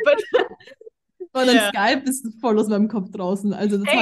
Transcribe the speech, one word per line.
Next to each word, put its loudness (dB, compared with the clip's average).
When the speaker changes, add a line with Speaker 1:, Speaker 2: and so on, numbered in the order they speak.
Speaker 1:
but 4
Speaker 2:
<laughs> 0
Und 0
dann 6
Speaker 1:
Ja. 2
Speaker 2:
Skype -2
ist -4
voll 2
aus 2
meinem 2
Kopf -6
draußen. -4
Also -2
das -4
Speaker 1:
Same, 0